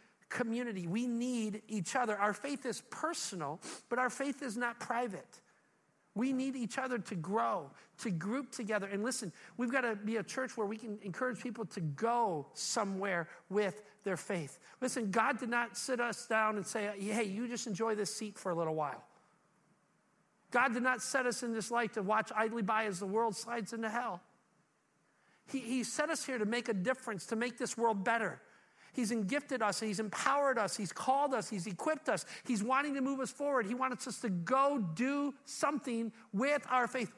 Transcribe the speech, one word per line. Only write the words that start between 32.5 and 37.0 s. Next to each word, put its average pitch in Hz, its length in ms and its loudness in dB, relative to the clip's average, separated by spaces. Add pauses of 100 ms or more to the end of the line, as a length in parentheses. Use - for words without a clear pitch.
wanting 269 300 2
to 277 60 0
move 269 200 0
us 262 100 -2
forward. 285 340 2
He 196 80 -2
wants 254 360 -2
us 220 140 -6
to 240 60 0
go 262 500 4
do 254 560 0 (100)
something 240 680 0 (200)
with 277 360 2
our 247 200 4
faith. 247 280 -2